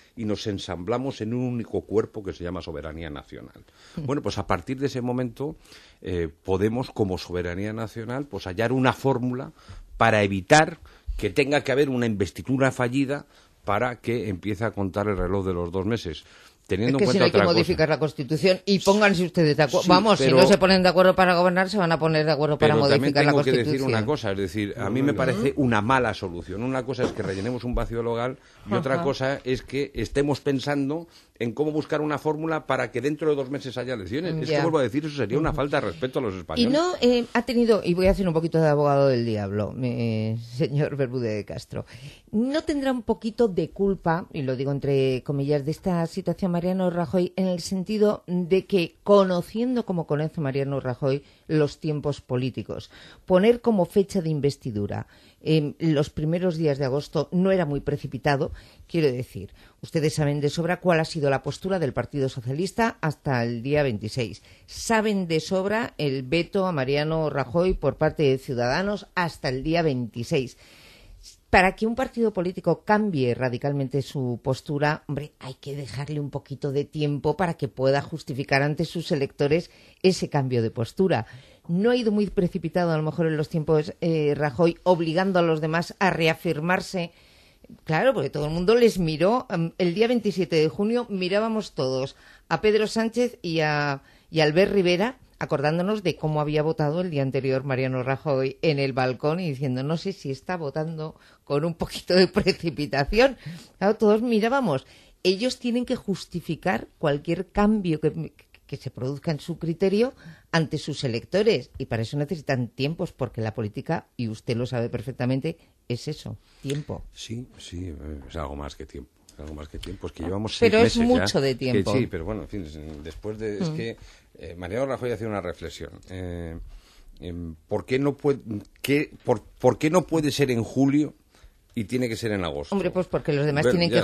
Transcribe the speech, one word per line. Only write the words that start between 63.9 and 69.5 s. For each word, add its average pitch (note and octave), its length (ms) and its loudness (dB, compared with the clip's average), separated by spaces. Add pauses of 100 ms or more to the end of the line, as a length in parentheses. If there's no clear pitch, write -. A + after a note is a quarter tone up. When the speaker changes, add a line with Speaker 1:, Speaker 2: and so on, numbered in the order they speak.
Speaker 2:
Saben G#3 640 0
de D#3+ 120 2
sobra G3+ 580 -2
el C#3 240 -2
veto E3+ 440 0
a F3+ 60 -2
Mariano D3+ 560 0
Rajoy C#3+ 460 0
por - 220 -2
parte D#3 260 0
de C3 160 4
Ciudadanos C#3+ 760 -2
hasta D#3+ 360 -4